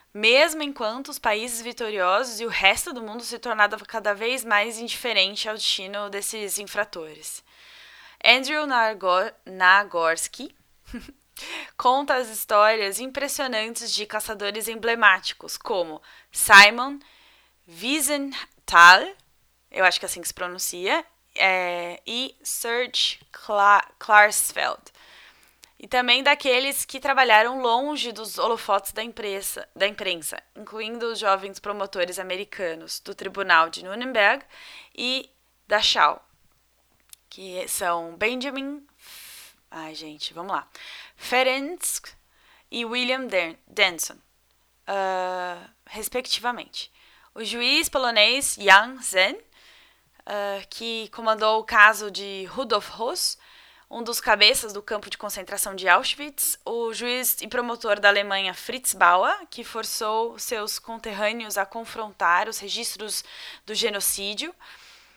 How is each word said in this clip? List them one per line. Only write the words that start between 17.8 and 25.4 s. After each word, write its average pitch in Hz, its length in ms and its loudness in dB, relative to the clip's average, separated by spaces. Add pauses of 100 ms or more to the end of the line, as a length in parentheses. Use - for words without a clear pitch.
eu - 160 0
acho 180 140 4
que - 60 -8
é - 20 -8
assim 180 140 -8
que 170 60 -10
se - 60 -8
pronuncia, 185 720 -4 (300)
é, 175 680 -2
e 247 360 -8
Serge - 800 -4 (120)
Kla-, 202 560 4 (120)
Klarsfeld. 208 840 4 (1000)